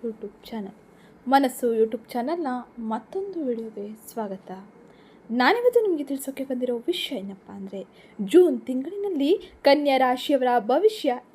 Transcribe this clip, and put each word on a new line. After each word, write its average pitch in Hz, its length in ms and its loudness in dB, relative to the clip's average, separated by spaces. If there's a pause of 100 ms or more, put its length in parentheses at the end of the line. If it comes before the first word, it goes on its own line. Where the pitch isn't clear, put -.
YouTube 220 300 -10 (140)
ಚಾನೆಲ್. 202 260 -10 (580)
ಮನಸ್ಸು 269 340 2 (120)
YouTube 226 340 0
ಚಾನೆಲ್ನ 277 380 -4 (420)
ಮತ್ತೊಂದು 381 440 -8 (120)
ವಿಡಿಯೋಗೆ 220 360 -8 (240)
ಸ್ವಾಗತ. 196 400 -8 (920)
ನಾನಿವತ್ತು 480 460 4
ನಿಮಗೆ 294 240 -2
ತಿಳಿಸೋಕೆ 269 400 -6
ಬಂದಿರೋ 247 260 -4 (120)
ವಿಷಯ 294 340 -6
ಏನಪ್ಪ 196 260 -14 (100)
ಅಂದ್ರೆ, 190 220 -12 (520)
ಜೂನ್ 311 340 8
ತಿಂಗಳಿನಲ್ಲಿ 311 640 -2 (380)
ಕನ್ಯಾ 285 360 4
ರಾಶಿಯವರ 254 540 2 (140)
ಭವಿಷ್ಯ 320 460 2 (160)